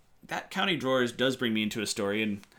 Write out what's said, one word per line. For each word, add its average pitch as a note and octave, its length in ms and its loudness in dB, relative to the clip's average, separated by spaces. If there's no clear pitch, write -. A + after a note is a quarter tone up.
that - 240 -8
counting F#3+ 280 0
drawers B2+ 340 2
does B2 240 2
bring A#2 180 0
me A2 80 2
into G#2+ 180 -2
a G#2 60 -2
story, G#2 360 0
and G#2 180 -2